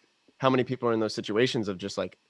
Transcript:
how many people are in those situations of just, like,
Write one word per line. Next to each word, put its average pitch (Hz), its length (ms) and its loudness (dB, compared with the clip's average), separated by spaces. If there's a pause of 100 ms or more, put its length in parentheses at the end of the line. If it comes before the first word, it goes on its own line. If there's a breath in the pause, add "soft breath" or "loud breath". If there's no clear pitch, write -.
(380 soft breath)
how 135 120 4
many 127 140 4
people 123 240 -2
are 117 40 4
in 113 80 2
those 110 140 -2
situations 113 540 0
of 95 100 -6
just, 98 180 -8
like, 92 220 -6 (120)